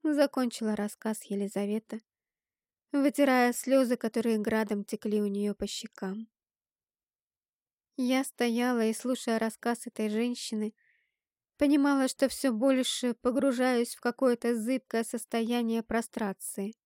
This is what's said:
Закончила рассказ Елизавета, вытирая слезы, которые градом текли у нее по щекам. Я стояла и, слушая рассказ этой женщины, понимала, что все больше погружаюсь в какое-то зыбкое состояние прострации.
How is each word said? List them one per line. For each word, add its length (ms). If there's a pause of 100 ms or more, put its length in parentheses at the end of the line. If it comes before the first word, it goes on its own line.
Закончила 720
рассказ 500
Елизавета, 760 (920)
вытирая 600
слезы, 460
которые 400
градом 440
текли 380
у 60
нее 280
по 120
щекам. 640 (1700)
Я 260
стояла 600
и, 80
слушая 440
рассказ 480
этой 220
женщины, 680 (840)
понимала, 500
что 220
все 220
больше 600
погружаюсь 840
в 60
какое-то 540
зыбкое 500
состояние 760
прострации. 920 (120)